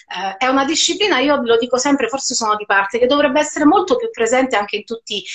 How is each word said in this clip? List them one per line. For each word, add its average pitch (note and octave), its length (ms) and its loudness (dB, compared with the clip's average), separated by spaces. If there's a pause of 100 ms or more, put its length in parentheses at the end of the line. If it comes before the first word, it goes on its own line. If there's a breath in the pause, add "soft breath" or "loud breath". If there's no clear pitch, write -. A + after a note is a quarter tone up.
eh, F#3+ 300 -8
è B3+ 100 0
una C4+ 180 2
disciplina, E4 540 0
io C#4+ 220 2
lo A#3 160 2
dico B3 200 0
sempre, C#4 300 2
forse C4 280 -6
sono G#3+ 200 0
di G#3 100 -10
parte, G3 340 0
che B3 80 4
dovrebbe C#4+ 320 2
essere D4+ 260 -2
molto F4+ 300 4
più A4+ 140 -4
presente B3+ 460 0
anche G#3 220 -2
in G#3 80 -10
tutti G#3+ 380 -10 (120)